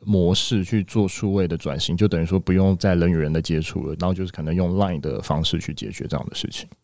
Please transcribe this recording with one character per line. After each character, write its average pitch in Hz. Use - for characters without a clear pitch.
模 92
式 98
去 104
做 101
数 98
位 95
的 82
转 73
型， 85
就 104
等 85
于 82
说 92
不 92
用 95
再 90
人 85
与 90
人 78
的 80
接 80
触 -
了， 73
然 90
后 92
就 92
是 90
可 80
能 78
用 90
line 92
的 69
方 80
式 -
去 -
解 -
决 -
这 73
样 62
的 -
事 -
情。 -